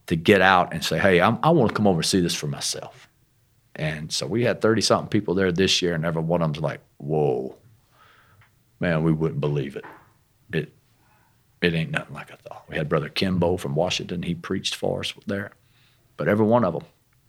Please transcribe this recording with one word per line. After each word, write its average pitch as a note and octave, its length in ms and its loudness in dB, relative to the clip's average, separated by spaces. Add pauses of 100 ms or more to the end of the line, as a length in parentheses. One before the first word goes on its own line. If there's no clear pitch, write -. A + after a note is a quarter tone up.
to F2+ 80 -2
get F#2 280 6
out F#2 320 4
and D#2+ 100 -6
say, D#2+ 140 -2
"Hey, F2+ 220 4
I'm, A2 220 4
I D#3 80 4
wanna C3+ 220 4
come G#2+ 160 2
over F2 120 4
and D#2+ 60 -2
see G2 140 2
this E2+ 140 0
for D2+ 140 -6
myself." - 600 -10 (680)
And D#2 380 -8
so - 140 -4
we A2 180 0
had A2+ 160 0
thirty-something A2 480 2
people G2+ 260 0
there F#2+ 160 2
this F#2 320 2
year, F2 120 0
and D#2+ 100 -2
every E2 180 -2
one E2 200 0
of D#2+ 100 2
them's D2 100 -8
like, - 180 -4 (180)
"Whoa, C#2 580 -2 (1200)
man, D#2+ 260 0
we D#2+ 80 4
wouldn't D#2 280 -2
believe C#2+ 360 -2
it." - 80 -12 (1800)
It E2+ 120 2
ain't D#2+ 180 -4
nothing C#2+ 220 -6
like - 180 -16
I - 40 -20
thought. - 320 -20
We D#2 80 -10
had D#2 120 -4
Brother D#2 200 -2
Kimbo F2+ 480 0
from C#2+ 200 -8
Washington. F2 480 -4
He F2 100 -4
preached F#2+ 400 -6
for F#2+ 260 -4
us - 140 -8 (120)
there. G2+ 260 -8 (640)
But D2+ 120 -2
every G#2+ 160 4
one A2+ 200 4
of E2+ 100 0
'em - 80 -8 (460)